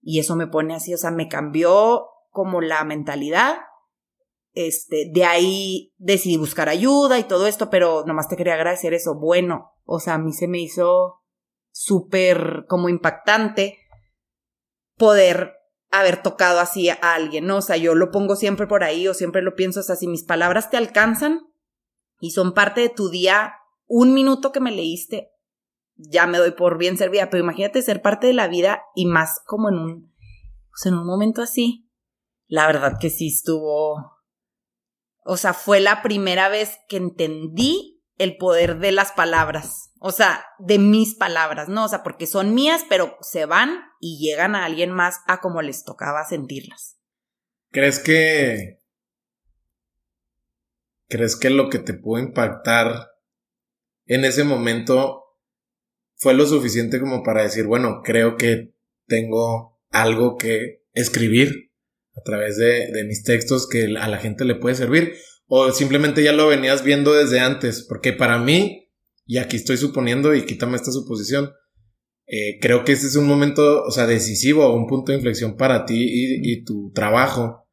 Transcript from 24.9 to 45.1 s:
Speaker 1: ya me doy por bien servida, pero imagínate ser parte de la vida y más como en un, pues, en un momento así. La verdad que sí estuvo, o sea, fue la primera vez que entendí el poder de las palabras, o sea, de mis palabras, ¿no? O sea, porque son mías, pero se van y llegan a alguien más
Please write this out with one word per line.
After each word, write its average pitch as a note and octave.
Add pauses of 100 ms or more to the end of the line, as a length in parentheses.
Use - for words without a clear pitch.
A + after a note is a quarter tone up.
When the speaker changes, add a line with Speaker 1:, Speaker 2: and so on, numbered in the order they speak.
Speaker 1:
ya E3
me F3
doy F3
por F3
bien F3+
servida, F#3+
pero F3
imagínate G3+
ser G#3
parte G#3
de B3+
la A3+
vida F3 (120)
y F#3
más D#3+
como G#3+
en F#3+
un, E3 (560)
pues, -
en F3+
un E3+
momento G#3+
así. A#3+ (560)
La D#3
verdad C#3+
que E3
sí D#3+
estuvo, D3+ (1040)
o F3+
sea, F3+
fue G3+
la G3+
primera F#3+
vez G#3+ (100)
que G3+
entendí F3 (240)
el F#3
poder E3+
de G3
las F#3+
palabras, D#3+
o F#3+
sea, F#3 (140)
de G3+
mis G#3+
palabras, D#3+
¿no? G#3+
O G#3+
sea, G3
porque E3+
son G3
mías, D#4
pero F#3
se D#3+
van A#3+ (200)
y E3
llegan D#3+
a F#3+
alguien E3
más F3+